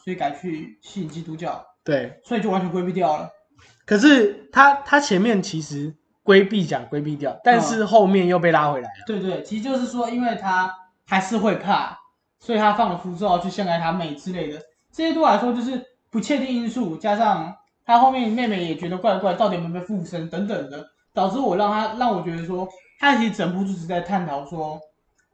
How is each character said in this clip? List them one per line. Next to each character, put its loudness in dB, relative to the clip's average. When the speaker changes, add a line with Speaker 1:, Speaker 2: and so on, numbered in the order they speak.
Speaker 1:
所 -8
以 -6
改 -4
去 -10
信 -12
基 -12
督 -12
教。 -10
Speaker 2:
对。 -4
Speaker 1:
所 -4
以 -2
就 -2
完 0
全 -4
规 -4
避 -4
掉 0
了。 -10
Speaker 2:
可 2
是 6
他， 8
他 4
前 2
面 2
其 -6
实 -8
规 8
避 0
讲 -4
规 -4
避 -4
掉， -6
但 6
是 0
后 6
面 4
又 4
被 4
拉 4
回 -2
来 -12
了。 -16
Speaker 1:
嗯。 -20
对， -4
对， -6
其 -8
实 -6
就 -2
是 -2
说， -4
因 -4
为 -2
他 0
还 2
是 -2
会 2
怕， -2
所 -4
以 2
他 4
放 0
了 -4
符 -10
咒 2
去 -4
陷 -4
害 0
他 -2
妹 -4
之 -10
类 -6
的。 -12
这 -2
些 0
对 0
我 6
来 4
说 0
就 -4
是 -6
不 -2
确 0
定 -2
因 -4
素， -4
加 0
上 0
他 4
后 6
面 -2
妹 -2
妹 -2
也 -4
觉 -8
得 -4
怪 0
怪， 0
到 2
底 -2
有 -4
没 -6
有 -6
被 -6
附 -6
身 -8
等 -6
等 -6
的， -14
导 0
致 -4
我 0
让 2
他， -2
让 0
我 -2
觉 -6
得 -8
说， -6
他 2
其 2
实 0
整 -2
部 -2
就 -4
是 -8
在 -4
探 -4
讨 -6
说， -8